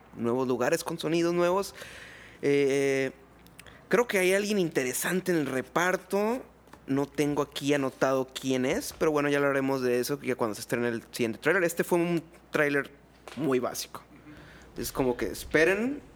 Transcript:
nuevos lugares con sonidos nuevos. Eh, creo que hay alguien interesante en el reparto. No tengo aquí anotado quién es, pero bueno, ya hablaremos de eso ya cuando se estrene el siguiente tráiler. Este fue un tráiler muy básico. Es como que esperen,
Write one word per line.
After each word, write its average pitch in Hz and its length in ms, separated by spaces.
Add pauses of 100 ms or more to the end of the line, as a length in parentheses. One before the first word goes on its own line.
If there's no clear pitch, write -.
(160)
nuevos 120 300
lugares 127 380
con 170 140
sonidos 170 360
nuevos. 175 400 (680)
Eh, 139 720 (760)
creo 233 180
que 208 120
hay 185 160
alguien 208 240
interesante 170 760
en 165 60
el 143 80
reparto. 185 960 (440)
No 139 200
tengo 147 360
aquí 139 320
anotado 135 580
quién 131 320
es, 180 320
pero 160 140
bueno, 147 180
ya 143 100
hablaremos 135 440
de 123 160
eso 143 240
ya 123 140
cuando 107 180
se - 60
estrene 120 260
el 117 240
siguiente 113 300
tráiler. 175 240
Este 175 180
fue 175 160
un 170 240 (300)
tráiler 143 400 (420)
muy 131 240
básico. - 460 (720)
Es 117 140
como 127 240
que 110 100
esperen, 196 760 (160)